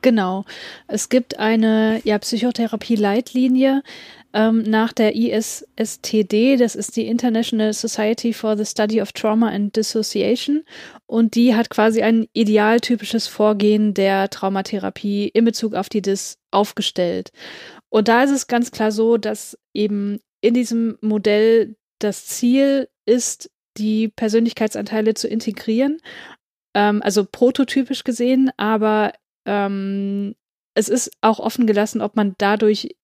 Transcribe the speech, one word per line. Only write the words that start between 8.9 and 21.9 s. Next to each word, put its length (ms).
of 120
Trauma 360
and 260
Dissociation. 880
Und 300
die 200
hat 140
quasi 320
ein 320
idealtypisches 920
Vorgehen 680
der 360
Traumatherapie 1000
in 160
Bezug 280
auf 140
die 140
DIS 360
aufgestellt. 800
Und 180
da 160
ist 80
es 160
ganz 240
klar 200
so, 260
dass 400
eben 460
in 140
diesem 440
Modell 760